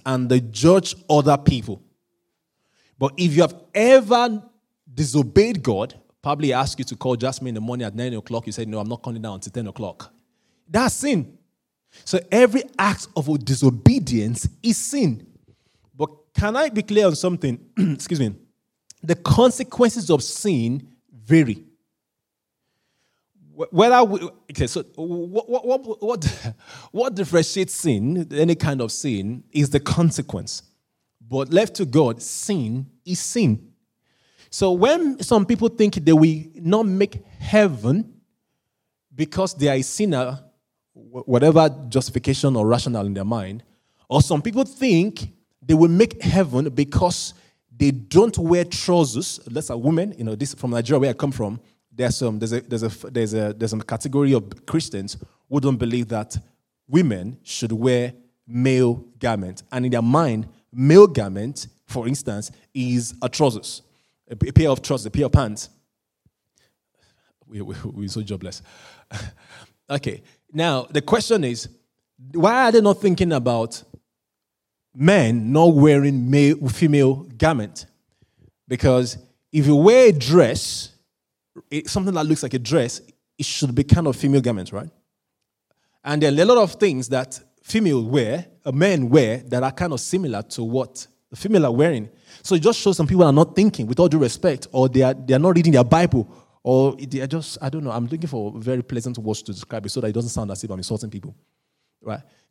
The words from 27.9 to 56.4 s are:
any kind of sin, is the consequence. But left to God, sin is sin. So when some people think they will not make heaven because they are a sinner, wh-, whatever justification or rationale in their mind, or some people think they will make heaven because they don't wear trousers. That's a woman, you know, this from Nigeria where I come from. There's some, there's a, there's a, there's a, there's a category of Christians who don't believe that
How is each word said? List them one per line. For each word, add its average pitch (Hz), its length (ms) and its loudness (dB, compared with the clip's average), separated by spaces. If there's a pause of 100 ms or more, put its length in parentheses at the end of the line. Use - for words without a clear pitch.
any 165 220 2
kind 143 260 -4
of 113 100 -6
sin, 113 600 -6
is 147 180 0
the 143 100 0
consequence. - 840 -4 (580)
But 135 320 -4
left 208 220 2
to 196 100 -4
God, 120 360 2
sin 135 640 -6 (180)
is 180 140 -6
sin. 143 500 -2 (800)
So 190 220 0
when 269 500 2
some 202 240 2
people 233 220 0
think 220 280 0
they 160 180 4
will 156 300 4 (120)
not 202 300 0
make 196 380 -2 (160)
heaven 170 840 0 (920)
because 156 400 -6
they 143 140 -2
are 135 80 2
a 127 80 -2
sinner, 135 560 -4 (540)
wh-, 117 340 -16
whatever 151 420 6 (200)
justification 135 640 -2
or 107 100 0
rationale 117 400 0
in 101 80 -4
their 98 120 -6
mind, 104 380 -6 (460)
or 143 120 4
some 151 200 2
people 233 220 -2
think 208 680 0 (320)
they 139 140 0
will 165 140 6
make 214 320 2
heaven 156 500 0
because 143 640 -2 (400)
they 143 160 2
don't 151 460 2
wear 175 280 0
trousers. 165 840 -2
That's 127 220 -8
a 120 80 -8
woman, 165 400 -2
you 120 60 -10
know, 110 120 -6
this 135 180 -8
from 123 180 -8
Nigeria 120 280 0
where 135 120 2
I - 20 -8
come 139 180 -4
from. 117 280 -8 (360)
There's 123 220 -4
some, 110 220 -4
there's 113 140 -6
a, 113 80 -4
there's 113 220 -8
a, - 280 -10
there's 110 220 -4
a, 104 200 -4
there's 110 200 -6
a 110 40 -6
category 135 560 -2
of 101 320 -4
Christians 104 500 -6 (320)
who 143 120 -4
don't 131 180 0
believe 117 320 -4
that 107 280 -8 (500)